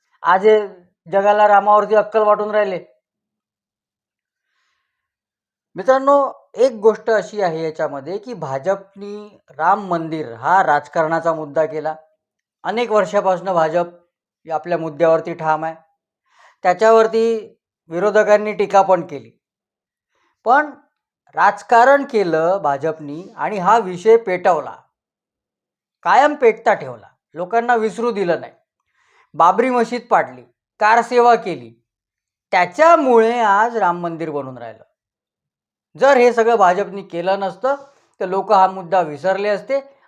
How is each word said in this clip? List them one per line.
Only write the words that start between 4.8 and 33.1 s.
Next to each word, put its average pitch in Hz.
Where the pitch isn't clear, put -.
मित्रांनो, 269
एक 240
गोष्ट 214
अशी 208
आहे 165
याच्यामध्ये 156
की 247
भाजपनी 196
राम 185
मंदिर 160
हा 156
राजकारणाचा 160
मुद्दा 156
केला. 151
अनेक 214
वर्षापासून 190
भाजप 170
आपल्या 160
मुद्द्यावरती 160
ठाम 160
आहे, 165
त्याच्यावरती 220
विरोधकांनी 208
टीका 196
पण 180
केली, 127
पण 285
राजकारण 240
केलं 180
भाजपनी 151
आणि 175
हा 196
विषय 190
पेटवला, 180
कायम 254
पेटता 220
ठेवला, 123
लोकांना 233
विसरू 220
दिलं 180
नाही. 120
बाबरी 202
मशीद 233
पाडली, 127
कारसेवा 240
केली, 139
त्याच्यामुळे 240